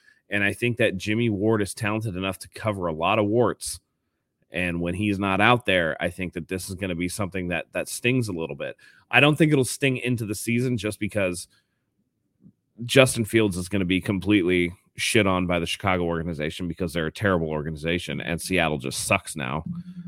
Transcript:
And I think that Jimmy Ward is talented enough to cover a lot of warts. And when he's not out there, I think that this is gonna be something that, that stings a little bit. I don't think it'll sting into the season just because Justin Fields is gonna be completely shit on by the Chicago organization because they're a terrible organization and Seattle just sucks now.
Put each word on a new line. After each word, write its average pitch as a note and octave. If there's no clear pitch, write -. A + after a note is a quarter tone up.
And G2+
I G2+
think A#2+
that G2
Jimmy A2
Ward G#2+
is G2
talented A2
enough F#2+
to -
cover G2
a D#2+
lot F2
of G#2
warts. G#2+
And F2
when F2
he's G2+
not G2
out A#2
there, F2
I F2+
think F2+
that E2
this F#2
is G2
gonna F2+
be F2
something F2+
that, E2
that -
stings B2
a G2+
little D#2+
bit. C#2
I -
don't D3
think D#3
it'll C3+
sting C3
into A#2+
the G2+
season A#2+
just G2+
because F#2+
Justin B2+
Fields G#2
is F2+
gonna G2
be F2+
completely F2+
shit G#2+
on F#2
by F2
the E2+
Chicago F#2
organization E2
because E2
they're E2
a D#2
terrible F2+
organization D#2
and E2
Seattle E2
just -
sucks -
now. D2